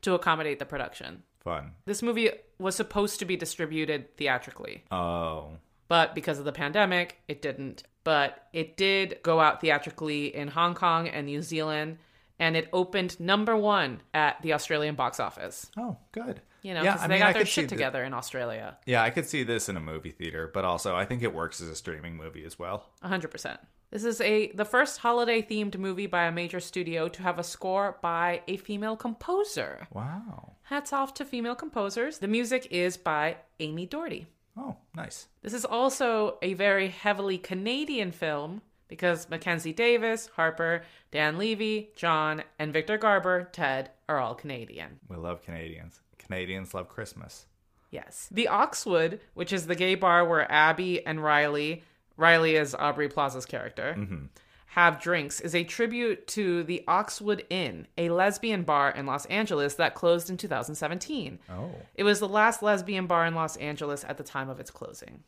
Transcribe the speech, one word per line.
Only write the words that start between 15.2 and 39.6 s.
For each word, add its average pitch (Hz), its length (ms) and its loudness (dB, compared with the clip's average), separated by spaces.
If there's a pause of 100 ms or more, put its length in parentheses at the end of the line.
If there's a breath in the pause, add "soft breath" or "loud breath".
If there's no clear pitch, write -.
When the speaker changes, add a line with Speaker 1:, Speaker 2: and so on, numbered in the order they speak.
Speaker 2:
Oh, 220 200 -6 (160)
good. 233 300 -8 (200 soft breath)
Speaker 1:
You 185 120 -8
know, 165 100 0
Speaker 2:
Yeah, 196 80 4
Speaker 1:
'cause 190 100 0
Speaker 2:
I 170 60 0
Speaker 1:
they 190 60 4
Speaker 2:
mean, 190 80 6
Speaker 1:
got 208 80 8
Speaker 2:
I - 20 4
Speaker 1:
their 214 100 4
Speaker 2:
could 202 60 2
Speaker 1:
shit - 140 2
Speaker 2:
see 143 40 0
the - 40 -6
Speaker 1:
together 135 340 -2
in 135 100 -6
Australia. 120 720 -6
Speaker 2:
Yeah, 120 160 6
I 113 80 6
could 156 160 -2
see 143 160 -2
this 113 260 0
in 95 80 -4
a 85 40 -4
movie 78 320 -8
theater, 80 420 -8
but 95 100 0
also 90 300 0
I 95 120 2
think 123 180 -4
it 107 100 0
works 80 260 -6
as 85 80 -10
a 80 60 -10
streaming 82 420 -10
movie 80 280 -12
as 82 120 -14
well. 92 280 -8 (180)
Speaker 1:
A 185 60 -8
hundred 180 240 -4
percent. - 260 -10 (320)
This 208 140 -6
is 233 160 -2
a, 214 320 2
the 208 120 -2
first 247 340 2
holiday-themed 226 800 2
movie 190 300 -4
by 180 200 2
a 170 40 2
major 175 300 -4
studio 165 480 -2
to 170 160 -10
have 175 160 0
a - 20 -2
score 185 580 -2
by 170 460 0
a 190 120 -4
female 214 360 -4
composer. 226 1000 -4
Speaker 2:
Wow. 165 600 -10 (100)
Speaker 1:
Hats 285 300 -6
off 277 220 -2
to 294 100 -8
female 240 320 -4
composers. 247 600 -2
The 196 100 -2
music 240 420 2
is 175 260 0
by 156 420 0 (200)
Amy 160 280 -4
Doherty. 285 420 -8 (280)
Speaker 2:
Oh, 262 200 -10 (180)
nice. - 340 -12 (140)
Speaker 1:
This 208 120 -6
is 247 100 -4
also 233 800 2
a 185 120 0
very 196 340 4
heavily 196 500 0
Canadian 220 760 -2
film 160 480 -4 (280)
because 170 420 0
Mackenzie 160 420 -2